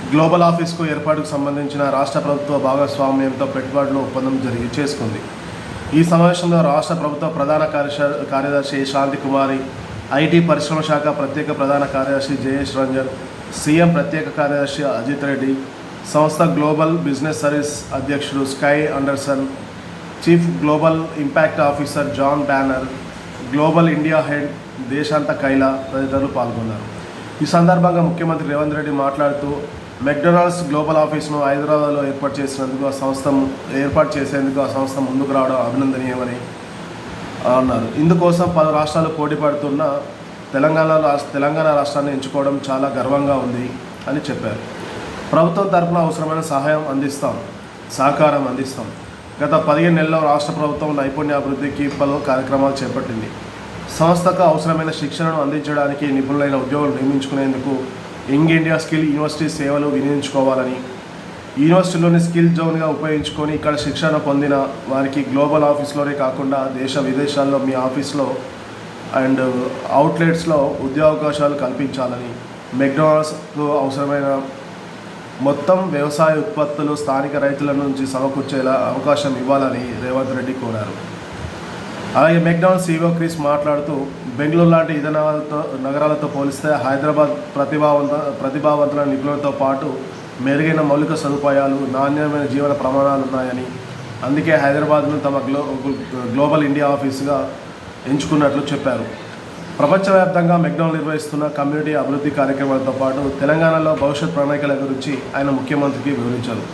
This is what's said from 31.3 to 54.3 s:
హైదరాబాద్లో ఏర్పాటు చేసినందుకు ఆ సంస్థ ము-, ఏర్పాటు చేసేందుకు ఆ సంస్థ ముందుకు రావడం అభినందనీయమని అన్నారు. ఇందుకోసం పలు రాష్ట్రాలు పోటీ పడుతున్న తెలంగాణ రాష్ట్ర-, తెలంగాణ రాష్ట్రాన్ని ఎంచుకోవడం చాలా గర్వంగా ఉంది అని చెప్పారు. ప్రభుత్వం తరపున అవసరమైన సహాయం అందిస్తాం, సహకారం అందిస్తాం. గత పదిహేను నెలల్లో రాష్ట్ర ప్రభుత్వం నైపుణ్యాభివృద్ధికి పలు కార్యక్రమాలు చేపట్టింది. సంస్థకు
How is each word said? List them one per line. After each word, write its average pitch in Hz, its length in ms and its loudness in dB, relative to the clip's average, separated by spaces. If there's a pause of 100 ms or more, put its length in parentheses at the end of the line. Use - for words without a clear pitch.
హైదరాబాద్లో 147 640 2
ఏర్పాటు 135 340 -4
చేసినందుకు 135 460 -4
ఆ 135 40 0
సంస్థ 135 380 -2
ము-, 135 480 0
ఏర్పాటు 143 420 2
చేసేందుకు 135 420 -2
ఆ 131 60 0
సంస్థ 135 320 -2
ముందుకు 135 340 0
రావడం 131 240 2
అభినందనీయమని 127 800 0 (1200)
అన్నారు. 123 440 2
ఇందుకోసం 175 580 4
పలు 156 140 4
రాష్ట్రాలు 151 360 2
పోటీ 151 260 -2
పడుతున్న 143 640 0 (520)
తెలంగాణ 156 440 4
రాష్ట్ర-, 143 360 2
తెలంగాణ 151 340 0
రాష్ట్రాన్ని 143 460 2
ఎంచుకోవడం 139 480 -2 (100)
చాలా 135 180 0
గర్వంగా 139 460 0
ఉంది 123 360 -2 (380)
అని 147 120 -2 (100)
చెప్పారు. 110 280 -4 (720)
ప్రభుత్వం 196 360 4
తరపున 170 300 2
అవసరమైన 160 420 -2
సహాయం 151 480 0
అందిస్తాం, 135 520 -2 (520)
సహకారం 143 560 4
అందిస్తాం. 127 380 -6 (560)
గత 143 80 0
పదిహేను 160 440 4
నెలల్లో 160 280 2
రాష్ట్ర 147 300 2
ప్రభుత్వం 147 440 -2
నైపుణ్యాభివృద్ధికి 139 920 -2
పలు 139 380 0
కార్యక్రమాలు 135 580 2
చేపట్టింది. 113 420 -4 (720)
సంస్థకు 175 440 4